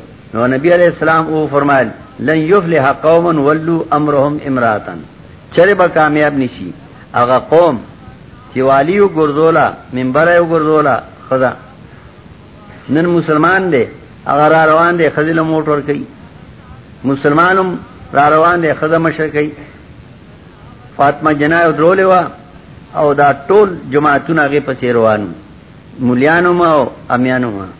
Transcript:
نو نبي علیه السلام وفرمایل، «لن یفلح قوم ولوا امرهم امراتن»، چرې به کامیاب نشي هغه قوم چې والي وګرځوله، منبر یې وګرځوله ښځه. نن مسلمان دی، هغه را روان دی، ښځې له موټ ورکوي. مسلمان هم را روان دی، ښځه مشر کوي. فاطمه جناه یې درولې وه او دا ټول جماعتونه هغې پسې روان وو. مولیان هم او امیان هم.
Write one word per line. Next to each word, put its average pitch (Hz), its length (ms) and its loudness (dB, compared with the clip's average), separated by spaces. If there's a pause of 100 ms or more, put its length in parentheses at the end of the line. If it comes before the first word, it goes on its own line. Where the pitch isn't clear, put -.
(300)
نو 117 180 -2
نبي 135 260 0
علیه 175 180 4
السلام 160 380 0
وفرمایل، 143 600 0 (300)
«لن 151 200 0
یفلح 165 460 0 (160)
قوم 165 240 2 (140)
ولوا 160 520 -2
امرهم 147 440 0 (120)
امراتن»، 107 520 -2 (520)
چرې 190 220 4
به 180 140 2
کامیاب 151 500 0
نشي 117 320 -6 (440)
هغه 123 260 2
قوم 160 360 2 (720)
چې - 120 -8
والي 139 400 2
وګرځوله، 160 680 2 (280)
منبر 127 340 0
یې 175 140 4
وګرځوله 156 540 0 (280)
ښځه. 131 280 -2 (1400)
نن 156 160 0
مسلمان 170 560 2 (100)
دی، 123 120 2 (440)
هغه 143 200 2
را 160 180 4
روان 165 320 2
دی، 160 120 0
ښځې 156 260 -2
له 160 80 0
موټ 160 240 -2
ورکوي. 143 380 -4 (960)
مسلمان 147 540 0
هم 190 120 -2 (440)
را 139 160 4
روان 170 320 2
دی، 156 120 -2
ښځه 160 240 -2
مشر 160 300 -2
کوي. 147 240 -4 (1400)
فاطمه 147 400 0
جناه 151 300 0
یې 160 140 2
درولې 185 340 2
وه 180 100 4 (760)
او 147 180 0
دا 143 160 2 (180)
ټول 202 200 4 (240)
جماعتونه 147 500 0
هغې 143 260 0
پسې 127 200 -6 (100)
روان 110 240 2
وو. 90 120 -10 (680)
مولیان 135 460 0
هم 175 160 0
او 160 200 2 (280)
امیان 127 340 0
هم. 98 260 -8 (100)